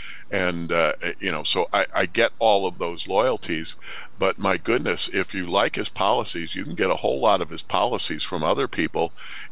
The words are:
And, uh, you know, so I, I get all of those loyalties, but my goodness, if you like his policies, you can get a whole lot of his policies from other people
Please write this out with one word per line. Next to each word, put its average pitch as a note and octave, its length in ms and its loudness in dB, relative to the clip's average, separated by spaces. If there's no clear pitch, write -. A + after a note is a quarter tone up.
And, F2 420 0
uh, E2 220 4
you F#2+ 100 -2
know, D#2 140 -2
so F2 300 0
I, G2 200 4
I G2 120 2
get A2 340 2
all G#2 260 4
of F2+ 120 -2
those E2+ 280 -4
loyalties, G2 720 0
but F#2+ 200 2
my F#2+ 180 2
goodness, G#2 540 0
if - 240 -2
you F#2+ 120 -2
like G2 300 2
his - 140 -4
policies, G2 640 0
you F#2+ 80 -6
can - 120 -6
get F#2+ 140 2
a E2 80 4
whole C3 220 0
lot G#2 220 4
of E2 80 -4
his E2+ 120 -6
policies F#2 640 0
from E2+ 180 -2
other G2+ 280 2
people E2 420 0